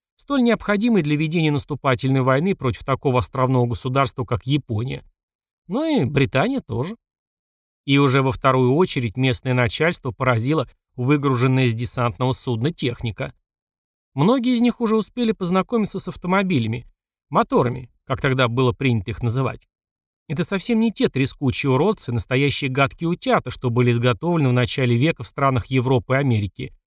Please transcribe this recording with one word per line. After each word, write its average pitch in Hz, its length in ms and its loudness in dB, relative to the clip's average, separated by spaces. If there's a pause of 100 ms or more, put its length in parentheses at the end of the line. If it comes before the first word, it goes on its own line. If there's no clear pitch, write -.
(160)
столь 277 260 -2
необходимые 214 600 2
для 147 140 0
ведения 156 360 0
наступательной 135 720 0
войны 147 340 2
против 123 280 -4
такого 127 360 0
островного 127 460 0
государства, 127 580 -2
как - 220 -6
Япония. 127 580 -4 (640)
Ну 247 160 -4
и 285 200 2
Британия 156 560 0
тоже. 147 360 -8 (880)
И 139 140 4
уже 139 220 4
во 131 120 0
вторую 131 420 2
очередь 143 420 0
местное 127 380 0
начальство 127 560 0
поразило 127 580 -2 (280)
выгруженная 131 720 2
с 113 60 0
десантного 120 580 -2
судна 123 400 -4
техника. 123 600 -6 (800)
Многие 240 440 2
из 226 40 2
них 240 200 2
уже 220 160 0
успели 220 340 -2
познакомиться 190 720 -2
с - 80 -8
автомобилями, 170 760 -2 (460)
моторами, 143 600 0 (140)
как - 160 -6
тогда 131 280 2
было 120 240 2
принято 117 400 -2
их - 100 -8
называть. 120 460 -4 (600)
Это 156 160 -4
совсем 208 340 -2
не 226 140 2
те - 160 0
трескучие 135 640 -2
уродцы, 151 400 0
настоящие 131 580 -2
гадкие 139 380 -2
утята, 180 420 -2
что 123 200 -4
были 120 200 2
изготовлены 127 600 2
в - 20 2
начале 123 440 2
века 139 280 0
в - 20 -12
странах 135 400 -2
Европы 131 480 0
и 135 40 2
Америки. 123 540 -2 (140)